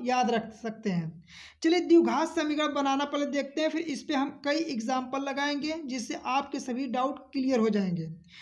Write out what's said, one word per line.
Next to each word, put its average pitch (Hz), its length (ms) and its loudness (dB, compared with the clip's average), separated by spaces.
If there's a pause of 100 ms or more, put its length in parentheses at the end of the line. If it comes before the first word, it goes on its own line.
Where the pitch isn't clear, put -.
याद 247 280 2
रख 220 240 -2
सकते 214 360 -6
हैं। 165 340 -2 (380)
चलिए 339 180 4
द्विघात 320 500 6
समीकरण 302 440 0
बनाना 277 300 2
पहले 285 240 -2
देखते 277 320 -2
हैं, 311 80 2
फिर 311 140 -2
इस 285 200 -6
पे 302 120 -4
हम 269 160 0 (140)
कई 285 220 2
एग्जांपल 262 560 -2
लगाएंगे 285 520 -2 (100)
जिससे 254 420 -6
आपके 277 340 -2
सभी 262 280 -4
डाउट 262 300 -2 (140)
क्लियर 262 260 2
हो 220 120 4
जाएंगे। 180 360 0 (360)